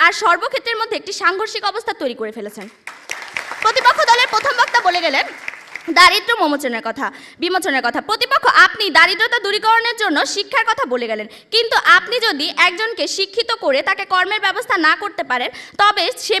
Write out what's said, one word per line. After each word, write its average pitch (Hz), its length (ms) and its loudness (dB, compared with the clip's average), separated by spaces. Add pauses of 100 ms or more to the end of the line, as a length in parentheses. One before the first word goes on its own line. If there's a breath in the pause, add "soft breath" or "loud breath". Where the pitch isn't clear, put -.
আর 349 60 4 (120)
সর্বক্ষেত্রের 440 580 0
মধ্যে 427 180 -4
একটি 370 220 -12
সাংঘর্ষিক 392 500 -2
অবস্থা 427 300 -6
তৈরি 247 200 -4
করে 214 160 -8
ফেলেছেন। 208 300 -14 (960)
প্রতিপক্ষ 480 360 2 (120)
দলের 494 220 2
প্রথম 494 260 0
বক্তা 494 280 2
বলে 359 180 2
গেলেন 294 200 0 (720)
দারিদ্র্য 381 440 4
মোমোচনের 285 460 -2
কথা, 226 200 -6 (360 loud breath)
বিমোচনের 339 420 0
কথা। 233 140 -2 (100)
প্রতিপক্ষ, 480 360 0 (200)
আপনি 427 200 0 (120)
দারিদ্রতা 392 480 4
দূরীকরণের 440 560 2
জন্য 349 160 0 (180)
শিক্ষার 403 340 -2
কথা - 140 -2 (100)
বলে 247 180 -2
গেলেন, 214 160 -6 (260 loud breath)
কিন্তু 466 240 2 (200)
আপনি 381 180 -2 (120)
যদি 302 180 -2 (220)
একজনকে 370 380 -4 (120)
শিক্ষিত 415 340 -4 (120)
করে 277 160 2 (100)
তাকে 381 140 -2 (100)
কর্মের 370 320 0
ব্যবস্থা 392 300 -2 (120)
না 320 140 4
করতে 370 300 -6
পারেন, 254 180 -2 (320 loud breath)
তবে 403 240 2 (200)
সে 403 140 0